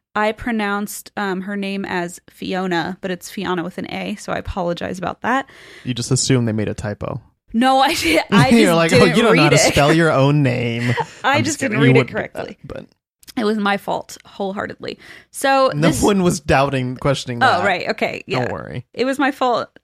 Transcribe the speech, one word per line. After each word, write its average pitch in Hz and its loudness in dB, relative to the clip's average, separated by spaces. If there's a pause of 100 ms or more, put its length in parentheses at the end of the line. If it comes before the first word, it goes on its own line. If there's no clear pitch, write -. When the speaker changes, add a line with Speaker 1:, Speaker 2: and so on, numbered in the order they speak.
(180)
Speaker 1:
I 214 0
pronounced, 208 -6
um, 190 -4
her 202 -8
name 196 -6
as 175 -6
Fiona, 185 -4
but 190 -6
it's 180 -10
Fiona 180 -4
with 175 -12
an - -10
A, 190 -8
so - -10
I 175 -2
apologize 185 -6
about 175 -8
that. 254 -2 (340)
Speaker 2:
You 123 -4
just 120 -6
assume 131 2
they 110 -2
made 107 -2
a 98 -4
typo. - -8 (300)
Speaker 1:
No, 262 4
I 285 2
did, 311 0
Speaker 2:
<laughs> - -8
Speaker 1:
I 254 6
just 233 6
Speaker 2:
You're 190 4
like, - 4
Speaker 1:
didn't - 6
Speaker 2:
"Oh, - 8
you - 2
don't - 4
know 214 4
Speaker 1:
read 165 4
Speaker 2:
how 147 4
to 147 4
Speaker 1:
it. - 6 (140)
Speaker 2:
spell 147 4
your 160 4
own 139 4
name." 120 -2 (140)
Speaker 1:
<laughs> - -20
I 277 2
Speaker 2:
I'm 311 2
Speaker 1:
just - -4
Speaker 2:
just 302 -4
Speaker 1:
didn't 262 -2
Speaker 2:
kidding. - -
You - 4
Speaker 1:
read - 6
it 131 6
Speaker 2:
wouldn't 127 2
do - -16
that, - -8
Speaker 1:
correctly. - -12
Speaker 2:
but - -14 (500)
Speaker 1:
It 240 -2
was 214 0
my 202 0
fault, - -6
wholeheartedly. - -8 (340)
So 269 2
Speaker 2:
no 151 2
Speaker 1:
this - 0
Speaker 2:
one 196 4
was 175 2
doubting, 135 0
questioning 127 -2
that. 226 4
Speaker 1:
Oh, 180 0
right. 180 -2
Okay. - -4
Yeah. 127 -4
Speaker 2:
Don't - -4
worry. - -10
Speaker 1:
It - -2
was 262 -2
my 262 2
fault 240 0 (160)